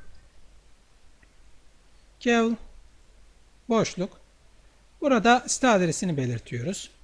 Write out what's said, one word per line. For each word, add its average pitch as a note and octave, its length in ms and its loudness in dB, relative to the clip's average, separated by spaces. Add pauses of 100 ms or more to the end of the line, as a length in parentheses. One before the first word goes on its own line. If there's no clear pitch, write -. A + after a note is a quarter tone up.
(2250)
Kevl A#3 340 2 (1120)
boşluk. G#3 520 -2 (800)
Burada A#3+ 460 4
site - 220 0
adresini F3+ 480 0
belirtiyoruz. B2 720 -6 (140)